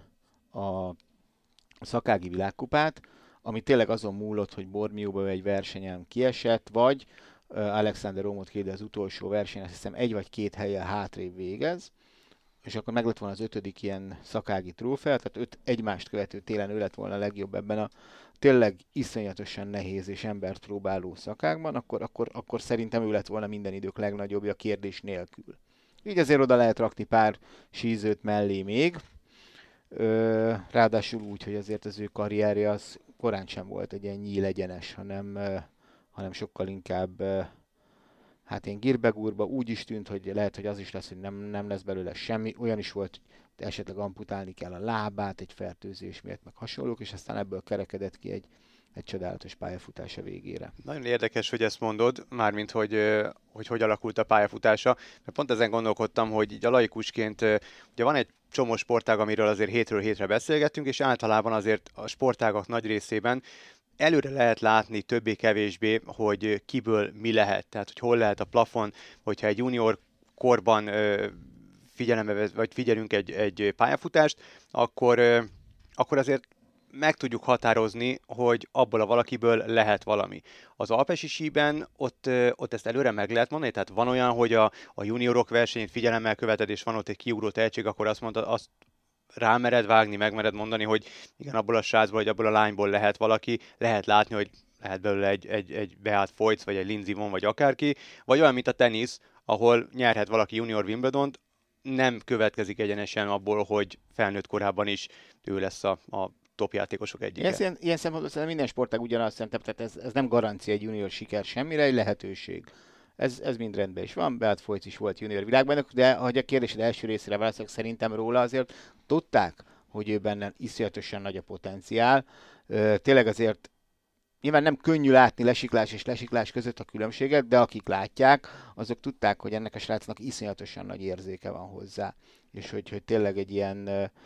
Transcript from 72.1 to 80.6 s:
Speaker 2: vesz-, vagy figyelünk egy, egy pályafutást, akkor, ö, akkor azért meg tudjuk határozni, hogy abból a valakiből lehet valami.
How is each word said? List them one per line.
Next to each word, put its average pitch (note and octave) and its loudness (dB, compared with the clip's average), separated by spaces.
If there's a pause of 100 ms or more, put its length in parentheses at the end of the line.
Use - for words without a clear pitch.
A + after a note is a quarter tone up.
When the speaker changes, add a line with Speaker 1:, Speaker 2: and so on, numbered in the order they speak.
Speaker 2:
vesz-, G#2 0
vagy A2+ -2
figyelünk A2 0
egy, G2 0
egy G2+ 0
pályafutást, D3 2 (300)
akkor, A#2+ 2
ö, A#2+ 6 (520)
akkor C3+ 0
azért C3+ 0 (420)
meg D3+ 0
tudjuk A#2+ -6
határozni, A#2 2
hogy A#2+ 0
abból A#2 2
a G#2+ 2
valakiből A#2 2
lehet G#2+ 4
valami. G2+ 0 (360)